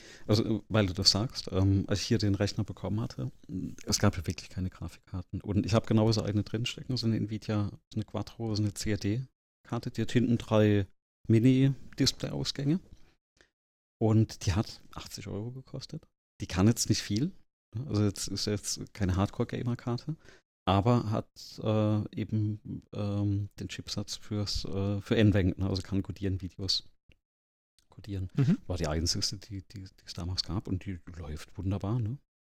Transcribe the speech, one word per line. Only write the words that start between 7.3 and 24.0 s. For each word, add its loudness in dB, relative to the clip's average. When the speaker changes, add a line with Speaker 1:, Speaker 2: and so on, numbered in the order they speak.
Speaker 1:
so -4
eine -2
Quattro, -6
so 0
eine 0
C -2
A -2
D-Karte, -6
die -4
hat -2
hinten 4
drei 4
Mini-Display-Ausgänge. 2
Und 2
die 2
hat -2
achtzig -14
Euro -8
gekostet. -12
Die -6
kann 4
jetzt 2
nicht 0
viel, -2
ne? -8
Also 2
jetzt 0
ist -4
jetzt -4
keine 0
Hardcore-Gamer-Karte, -2
aber 4
hat, -2
äh, 2
eben, -2
ähm, -2
den -8
Chipsatz -8